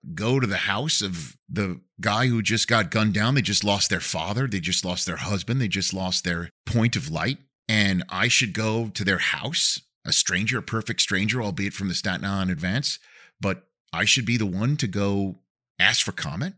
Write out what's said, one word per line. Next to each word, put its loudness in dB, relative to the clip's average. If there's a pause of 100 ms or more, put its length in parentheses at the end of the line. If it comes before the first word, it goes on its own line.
(140)
Go 2
to 2
the 0
house 0
of -6 (120)
the -2 (200)
guy 2
who 2
just 2
got 2
gunned 4
down? 2
They 4
just 0
lost 2
their 0
father. -2
They -2
just 0
lost -2
their -4
husband. -2
They 2
just -2
lost -2
their -4 (140)
point 2
of -4
light. -2 (300)
And 2
I 0
should 2
go 0
to -6
their 2
house, -2 (240)
a -2
stranger, 2
a -4
perfect -4
stranger, 0
albeit -4
from -4
the -2
Staten -4
Island 0
Advance, -2 (400)
but -2 (260)
I 0
should 2
be 2
the 2
one 0
to 0
go 0 (400)
ask 4
for -4
comment? -6